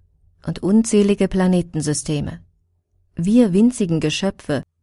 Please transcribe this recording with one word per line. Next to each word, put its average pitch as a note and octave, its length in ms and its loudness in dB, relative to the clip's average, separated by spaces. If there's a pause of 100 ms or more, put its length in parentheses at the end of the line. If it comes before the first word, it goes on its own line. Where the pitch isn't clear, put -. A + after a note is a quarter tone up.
(460)
und D#3+ 160 -8
unzählige G#3 640 2
Planetensysteme. E3+ 1160 -2 (720)
Wir G3+ 380 2
winzigen G3 460 2
Geschöpfe, D#3 640 -4 (200)